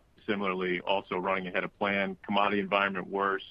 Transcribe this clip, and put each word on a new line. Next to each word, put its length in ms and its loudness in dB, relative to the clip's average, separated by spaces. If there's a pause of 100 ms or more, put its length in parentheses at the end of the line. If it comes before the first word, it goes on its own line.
(260)
similarly 540 0
also 380 -2
running 280 -2
ahead 180 -2
of 140 -8
plan. 460 0
Commodity 360 2
environment 480 0
worse, 420 0